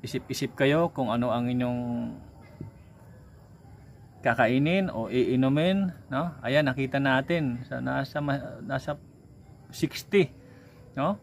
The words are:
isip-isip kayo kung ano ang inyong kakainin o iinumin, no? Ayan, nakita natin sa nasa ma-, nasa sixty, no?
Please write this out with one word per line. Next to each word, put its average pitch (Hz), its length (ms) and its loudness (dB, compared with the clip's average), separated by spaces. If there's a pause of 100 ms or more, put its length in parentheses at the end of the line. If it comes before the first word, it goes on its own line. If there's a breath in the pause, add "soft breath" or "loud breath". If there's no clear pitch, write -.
isip-isip - 480 -6
kayo 151 400 2
kung 127 160 -2
ano 120 240 0
ang 120 160 0
inyong 123 320 0 (2500)
kakainin 135 720 4
o 113 160 -4
iinumin, 143 800 2 (240)
no? 156 320 -4
Ayan, 139 240 4
nakita 135 320 -2
natin 135 640 0
sa 127 160 -8
nasa 135 400 -4
ma-, 139 400 -4
nasa 135 320 -6 (800)
sixty, - 560 0 (640 loud breath)
no? 165 300 -2